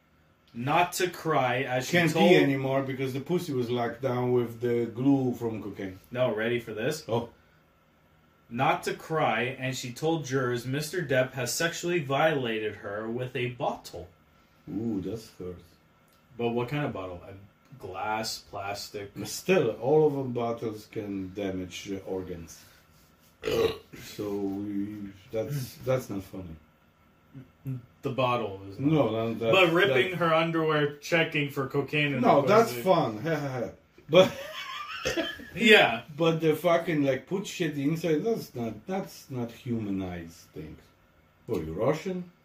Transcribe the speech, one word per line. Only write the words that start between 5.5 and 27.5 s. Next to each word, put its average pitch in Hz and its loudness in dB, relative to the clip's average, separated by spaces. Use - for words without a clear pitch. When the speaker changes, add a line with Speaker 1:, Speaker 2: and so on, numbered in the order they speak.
Speaker 2:
cocaine. 98 -8
Speaker 1:
No, 123 0
ready 117 0
for 113 -8
this? 127 -4
Speaker 2:
Oh. 117 -2
Speaker 1:
Not 131 2
to 190 -2
cry, 127 -2
and 131 -4
she 120 -8
told 156 -2
jurors 123 -2
Mister 151 -4
Depp 131 2
has 127 -4
sexually 170 -2
violated 131 0
her 107 -8
with 127 -6
a 123 -2
bottle. - -8
Speaker 2:
Ooh, 104 -4
that's 110 -8
hurt. 90 -10
Speaker 1:
But 117 0
what 120 -2
kind 147 -4
of 117 -6
bottle? 92 -10
A 92 -16
glass, 107 -6
plastic? 101 -8
Speaker 2:
Still, 151 2
all 151 6
of 143 2
them 135 -4
bottles 117 -4
can 98 -6
damage, 95 -6
uh, 95 -6
organs. 87 -8
<coughs> - 0
So, 104 -4
we, 101 -4
that's, 139 -4
that's 127 0
not 98 -6
funny. 87 -14